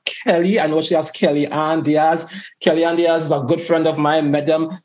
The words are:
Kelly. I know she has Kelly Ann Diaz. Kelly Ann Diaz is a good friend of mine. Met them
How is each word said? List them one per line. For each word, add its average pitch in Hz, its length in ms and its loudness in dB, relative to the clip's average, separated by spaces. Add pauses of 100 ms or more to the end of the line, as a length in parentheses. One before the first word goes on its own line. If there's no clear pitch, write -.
Kelly. 190 560 0
I 156 80 0
know 156 140 0
she 160 120 -2
has 156 160 0
Kelly 147 380 0
Ann 156 340 -2
Diaz. 156 480 0 (300)
Kelly 165 240 2
Ann 170 120 0
Diaz 165 300 2
is 147 60 0
a 143 80 0
good 147 200 0
friend 165 280 0
of 151 100 -2
mine. 151 320 2
Met 143 160 0
them 160 380 -2